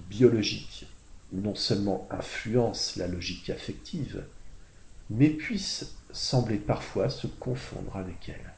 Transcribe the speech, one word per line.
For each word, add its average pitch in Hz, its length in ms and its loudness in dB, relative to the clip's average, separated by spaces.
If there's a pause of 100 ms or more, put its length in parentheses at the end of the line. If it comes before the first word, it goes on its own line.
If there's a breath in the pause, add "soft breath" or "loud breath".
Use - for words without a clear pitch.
biologique 110 800 6 (460)
non 98 240 0
seulement 101 540 2
influence 110 840 0
la 90 140 -2
logique 87 420 -4
affective, - 720 -6 (840 soft breath)
mais 127 200 8
puisse - 640 -4 (160)
sembler 110 460 2
parfois - 500 0
se - 180 -4
confondre - 680 -6
avec 92 320 -6
elle. - 300 -10